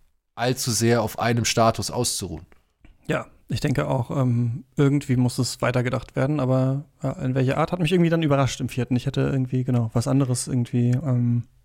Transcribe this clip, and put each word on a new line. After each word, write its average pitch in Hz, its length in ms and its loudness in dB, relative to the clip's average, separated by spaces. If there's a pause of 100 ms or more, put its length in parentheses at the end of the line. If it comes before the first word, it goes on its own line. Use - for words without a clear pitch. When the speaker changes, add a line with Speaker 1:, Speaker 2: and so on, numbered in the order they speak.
(340)
Speaker 1:
allzu 127 360 -2
sehr 117 320 2
auf - 160 -4
einem 113 260 0
Status 113 460 2
auszuruhen. 87 540 -4 (640)
Speaker 2:
Ja, - 200 -4 (220)
ich 131 120 -4
denke 143 280 0
auch, 131 220 -2
ähm, 123 540 0 (120)
irgendwie 139 400 2
muss 123 220 0
es - 240 -4
weitergedacht 123 540 -2
werden, 139 240 0
aber, 131 440 0 (180)
ja, 135 100 -4
in 131 220 -4
welcher 131 220 2
Art 156 160 -2
hat 180 80 -4
mich 160 120 0
irgendwie 170 180 4
dann 165 120 2
überrascht 139 380 2
im 127 80 -4
vierten. 123 280 -2
Ich 120 100 -2
hätte 135 160 0
irgendwie, 131 420 0
genau, 120 300 0
was 117 120 0
anderes 131 420 0
irgendwie, 123 420 0
ähm, 123 540 0 (200)